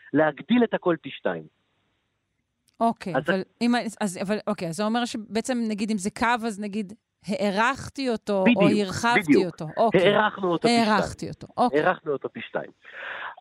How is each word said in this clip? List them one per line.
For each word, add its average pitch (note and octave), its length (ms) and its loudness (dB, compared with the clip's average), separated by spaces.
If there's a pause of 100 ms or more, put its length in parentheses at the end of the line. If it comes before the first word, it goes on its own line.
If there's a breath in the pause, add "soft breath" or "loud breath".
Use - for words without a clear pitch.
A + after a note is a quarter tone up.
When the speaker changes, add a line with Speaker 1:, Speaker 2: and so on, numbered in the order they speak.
(140 loud breath)
Speaker 1:
להגדיל D#3 500 2
את - 100 0
הכל F3 280 0
פי C3+ 100 -12
שתיים. E2+ 320 -6 (1400)
Speaker 2:
אוקיי, A3+ 360 0
Speaker 1:
אז - 140 0
Speaker 2:
אבל F#3+ 120 2 (200)
אם, A#3+ 140 4 (260)
אז, F#3+ 200 -2
אבל, G3+ 160 -2 (100)
אוקיי, F#3+ 200 -4
אז E3 80 -6
זה G#3 80 -2
אומר A#3 220 0
שבעצם, A3+ 520 -4 (100)
נגיד, G#3+ 240 -2
אם A3 60 0
זה F#3+ 120 -4 (100)
קו, A#3 280 0
אז G3+ 120 -6
נגיד, G#3 340 -6 (340)
הארכתי A3 840 -2
אותו, G#3 240 -4
או F#3+ 100 2
Speaker 1:
בדיוק, G#3 440 4
Speaker 2:
הרחבתי A#3 340 0
Speaker 1:
בדיוק. G3+ 240 4
Speaker 2:
אותו. E3 220 -8 (100)
אוקיי. G3+ 380 4
Speaker 1:
הארכנו G3+ 360 0
אותו E3+ 160 0
פי A#3+ 60 4
שתיים. A3+ 180 4
Speaker 2:
הארכתי - 380 -2
אותו, - 180 -14 (100)
אוקיי. F#3 220 2
Speaker 1:
הארכנו D#3+ 320 0
אותו C3 220 -4
פי A#2 80 -12
שתיים. - 300 -8 (680 loud breath)